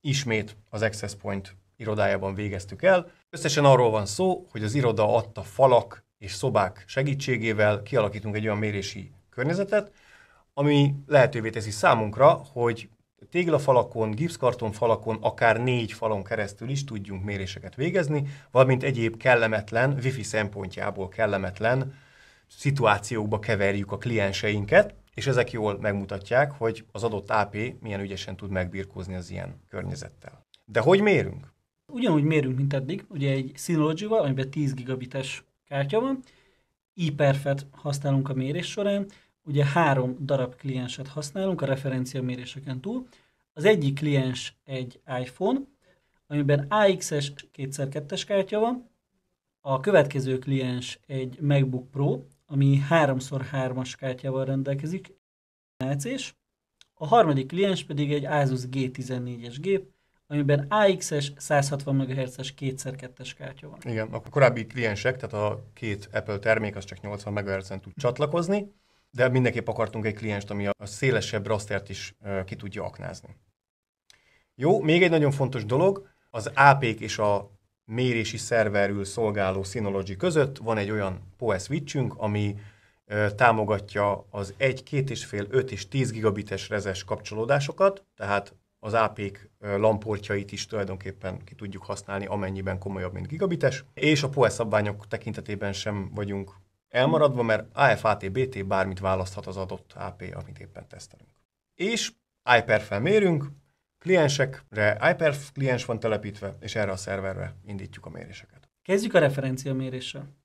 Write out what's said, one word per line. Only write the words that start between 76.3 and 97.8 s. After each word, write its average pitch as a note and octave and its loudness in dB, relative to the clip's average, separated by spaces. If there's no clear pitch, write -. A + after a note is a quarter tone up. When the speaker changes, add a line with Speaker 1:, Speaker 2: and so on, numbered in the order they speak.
Speaker 1:
A C#3 10
P-k A#2 2
és A2 -8
a G2+ 0
mérési A2+ -2
szerverül G2+ 2
szolgáló G2 -2
Synology G2 -4
között C#3+ 2
van A2 -2
egy G2+ -2
olyan F#2+ -4
poe G#2+ 0
switchünk, C#3 -4
ami, G#2 -2
ö, G#2 0
támogatja G#2 2
az G2+ -8
egy, C3 0
két C#3 -2
és A#2 -8
fél, G2+ -6
öt C3 0
és G2+ -10
tíz C3 -2
gigabites G2+ -2
rezes G2 -4
kapcsolódásokat, C#3 0
tehát G2+ -2
az G#2+ -6
A A2 4
P-k, G2+ -10
ö, G#2 -2
lam G#2+ 4
portjait G2+ -4
is G2+ -8
tulajdonképpen F#2+ -8
ki - -20
tudjuk G2 -12
használni, G2+ -8
amennyiben F#2+ -4
komolyabb, F#2+ -6
mint F#2 -8
gigabites, D3+ 0
és D3 2
a C#3 -2
poe C3+ 4
szabványok G#2 -2
tekintetében G#2 -6
sem G2 -6
vagyunk G2+ -6
elmaradva, C3+ 2
mert A2 2
A C3 4